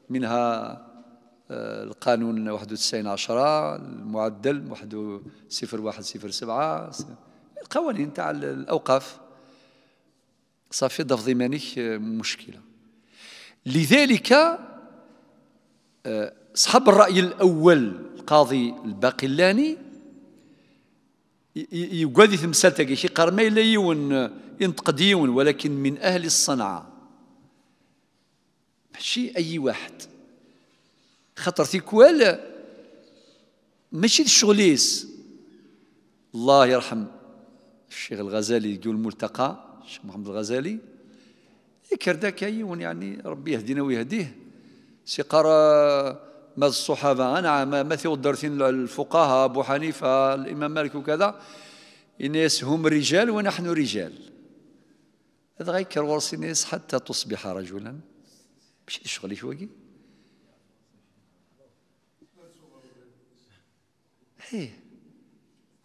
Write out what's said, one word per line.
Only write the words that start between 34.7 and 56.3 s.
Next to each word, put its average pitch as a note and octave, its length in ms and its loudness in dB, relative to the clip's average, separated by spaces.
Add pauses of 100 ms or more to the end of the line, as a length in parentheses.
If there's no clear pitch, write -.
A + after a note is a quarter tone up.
الله C3 320 6
يرحم A#2+ 400 -2 (840)
الشيخ - 320 -12
الغزالي G#2+ 540 -2
يقول G#2 200 -6
الملتقى، A2 920 -6
الشيخ - 200 -20
محمد G2+ 240 -14
الغزالي، B2 500 -6 (1120)
يكر F3+ 220 -2
داك F#3+ 280 -4
يون G3+ 380 -6
يعني F3 440 -8
ربي D3+ 280 -8
يهدينا B2+ 300 -4
ويهديه. C3+ 540 -4 (680)
سي - 180 -8
قرا D3 1080 4 (260)
ما C#3+ 100 2
الصحابة، C3+ 720 0
أنا D3+ 260 2
ما، C#3 180 -2
ما D3+ 140 -2
ثيو D#3+ 180 -2
درتين C#3+ 480 -2
الفقهاء، C3 800 2
أبو C3 180 0
حنيفة، C3+ 720 0
الإمام D3 360 -6
مالك D3 240 -6
وكذا، D#3 480 -2 (800)
الناس D3+ 440 0
هم D#3 220 0
رجال D#3 440 2
ونحن G3+ 360 -2
رجال. G#2+ 460 -4 (1400)
هذا F3 160 -8
غير F#3 100 -2
كرورس D3+ 520 -4